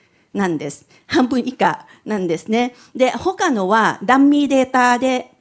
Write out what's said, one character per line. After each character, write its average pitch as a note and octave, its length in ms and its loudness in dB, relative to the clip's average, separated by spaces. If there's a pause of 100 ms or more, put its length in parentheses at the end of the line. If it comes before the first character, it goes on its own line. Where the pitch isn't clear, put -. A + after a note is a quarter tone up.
(340)
な G3 140 -2
ん D#3+ 100 -4
で C#3+ 120 -10
す。 - 160 -16 (200)
半 - 220 0
分 B3+ 100 -2
以 B3 140 -4
下 - 340 -2 (180)
な G#3+ 140 -4
ん F#3 80 -2
で E3 100 -2
す - 140 -10
ね。 A#3+ 240 0 (220)
で、 B3+ 140 2
他 F#4 400 -2
の G3+ 180 0
は G#3 340 2
ダ A#3+ 140 2
ン C#4 120 6
ミ C#4+ 180 2
ー - 20 -4
デ C4 160 2
ー C4 60 -4
タ B3 280 2
で B3+ 320 -2 (100)